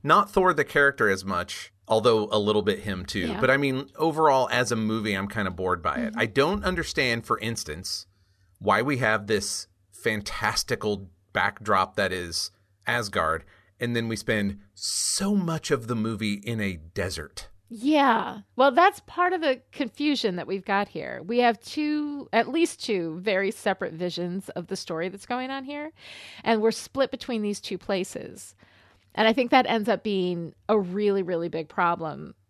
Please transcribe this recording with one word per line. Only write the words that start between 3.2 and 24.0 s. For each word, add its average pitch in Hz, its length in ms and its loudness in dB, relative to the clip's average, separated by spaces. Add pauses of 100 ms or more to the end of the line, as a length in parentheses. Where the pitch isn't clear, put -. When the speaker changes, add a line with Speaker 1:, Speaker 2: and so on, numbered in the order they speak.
Speaker 2:
Yeah. 78 120 -4
Speaker 1:
But 127 100 2
I 135 80 6
mean, 139 380 -2
overall, 151 560 4
as 123 200 0
a 117 40 2
movie, 110 380 -2
I'm 98 140 -2
kinda 101 240 -4
bored 90 300 -2
by 80 180 -2
it. - 120 -4
Speaker 2:
Mm-hmm. 110 80 -6
Speaker 1:
I 110 60 2
don't 160 400 0
understand, 139 600 -2
for 110 140 -2
instance, 107 680 -8 (520)
why 101 220 2
we 135 160 -2
have 107 300 0
this - 400 -2 (240)
fantastical 104 1160 -2 (240)
backdrop 101 640 2
that 95 160 0
is 87 400 -6 (340)
Asgard, 95 580 0 (360)
and 120 160 -2
then 117 120 0
we 113 80 -4
spend 104 440 -2 (140)
so - 600 -2
much 165 360 -2
of 117 160 0
the 120 80 -2
movie 107 380 -2
in 110 260 -4
a 95 180 -2 (160)
desert. 87 540 -6 (220)
Speaker 2:
Yeah. 233 720 2 (160)
Well, 269 160 6
that's 359 300 4
part 359 320 0
of 330 80 -2
the 269 200 0 (100)
confusion 254 680 -2
that 160 100 -6
we've 190 180 -4
got 202 220 0
here. 127 380 -10
We 233 140 2
have 240 200 4
two, 302 720 -4
at 226 140 4
least 330 360 0
two, 170 360 -2
very 196 320 0
separate - 420 -2
visions 175 560 -4